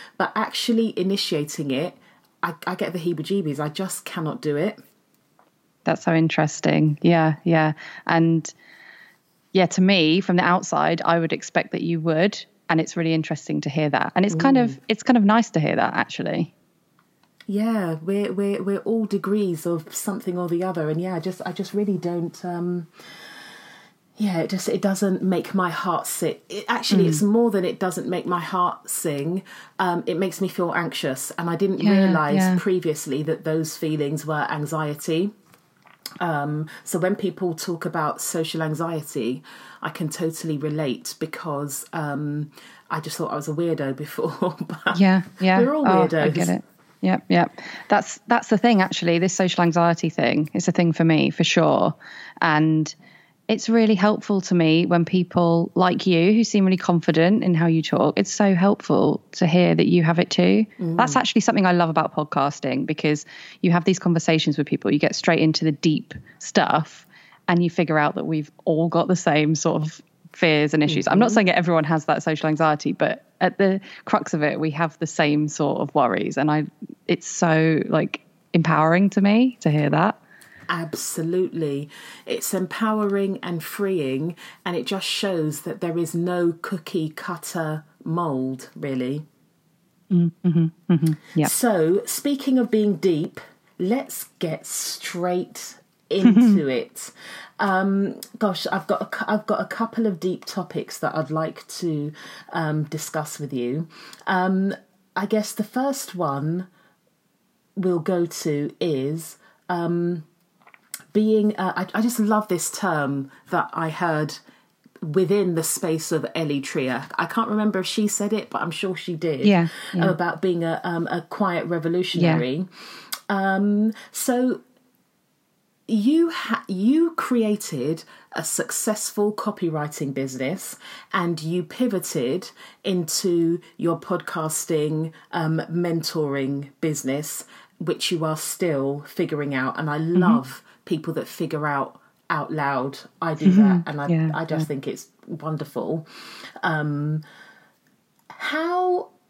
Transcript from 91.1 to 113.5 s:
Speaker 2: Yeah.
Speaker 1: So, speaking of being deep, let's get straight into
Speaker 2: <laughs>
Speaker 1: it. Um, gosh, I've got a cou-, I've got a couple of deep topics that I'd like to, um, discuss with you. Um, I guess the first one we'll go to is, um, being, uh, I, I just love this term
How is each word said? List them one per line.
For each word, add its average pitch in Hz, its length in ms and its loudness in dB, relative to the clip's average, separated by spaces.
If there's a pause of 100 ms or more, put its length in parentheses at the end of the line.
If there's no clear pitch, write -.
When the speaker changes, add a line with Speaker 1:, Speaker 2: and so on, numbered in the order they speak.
Speaker 2:
Yeah. 151 120 2
Speaker 1:
So, 190 600 2
speaking 277 520 0
of 233 120 2
being 208 260 4
deep, 170 440 0 (380)
let's 220 460 -4 (160)
get - 260 -4
straight - 1080 -6 (340)
into 196 580 8
Speaker 2:
<laughs> 127 140 0
Speaker 1:
it. - 300 -14 (460)
Um, 196 640 2 (180)
gosh, 190 320 0
I've 196 160 -4
got - 160 0
a - 40 -8
cou-, - 220 -8
I've 208 180 -2
got - 140 0
a 190 60 -2
couple 220 400 -2
of 180 140 -2
deep 180 240 -4
topics - 540 -8
that - 180 -4
I'd 151 140 -4
like 160 380 -6
to, 151 440 -4 (400)
um, 156 320 -2
discuss 151 540 -8
with 139 140 -8
you. 135 360 -4 (380)
Um, 190 480 0 (420)
I 190 100 -4
guess 208 260 -2
the 214 120 -4
first 269 500 -4
one 160 520 -2 (1080)
we'll 180 260 0
go 170 260 0
to 147 540 -4
is, 160 580 -2 (300)
um, 175 560 -2 (960)
being, 214 360 4
uh, 185 240 -2
I, 185 180 -6
I - 100 0
just 233 120 -2
love 214 280 2
this 175 220 -2
term 139 600 -2 (200)